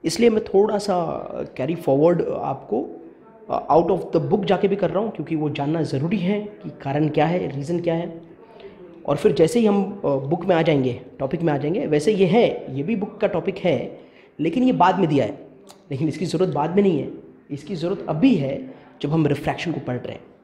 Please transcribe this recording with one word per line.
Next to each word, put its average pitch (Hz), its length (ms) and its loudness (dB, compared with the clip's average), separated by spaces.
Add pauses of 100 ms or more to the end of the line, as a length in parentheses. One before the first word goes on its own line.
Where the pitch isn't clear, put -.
इसलिए 226 260 4
मैं 214 140 0
थोड़ा 214 340 2
सा 196 180 0 (600)
carry 135 180 -2
forward 160 540 4
आपको, 139 580 -4 (640)
अ, 131 240 0
out 160 160 4
of 185 260 -2
the 147 140 0
book 196 140 2
जाके 190 240 2
भी 202 80 0
कर 175 140 0
रहा 165 80 -2
हूँ, 214 120 -2
क्योंकि 160 260 -6
वो 151 140 -2
जानना 147 320 -2
ज़रूरी 151 340 -2
है 196 240 0
कि 190 300 -12
कारण 147 380 -2
क्या 147 180 2
है, 170 300 -2
reason 151 240 -2
क्या 170 140 0
है। 165 260 -6 (880)
और 143 100 0
फिर - 160 4
जैसे 240 280 4
ही 220 60 4
हम, 202 380 0
अ, - 40 0
बुक 139 360 -2
में 190 120 4
आ 160 60 4
जाएंगे, 135 380 2 (180)
topic 160 240 -4
में 165 100 2
आ 143 40 0
जाएंगे, 160 300 -2
वैसे 156 260 2
ये 190 140 4
है, 165 500 2
ये 139 60 -4
भी 214 140 -2
book 202 220 -6
का 208 80 0
टॉपिक 180 320 -2
है, 147 420 -2 (400)
लेकिन - 240 0
ये 254 80 4
बाद 185 260 4
में 180 100 2
दिया 143 160 2
है, - 220 -8 (440)
लेकिन 143 180 -2
इसकी - 180 -4
ज़रूरत 160 280 -2
बाद 156 220 -2
में 202 60 6
नहीं 180 180 2
है, - 120 -8 (380)
इसकी 147 240 -8
ज़रूरत 165 340 -4
अभी 190 260 4
है 135 400 -4 (280)
जब 147 80 -4
हम 160 160 2
refraction 143 460 -2
को 135 80 -4
पढ़ 127 160 -4
रहे - 160 -8
हैं - 120 -16 (200)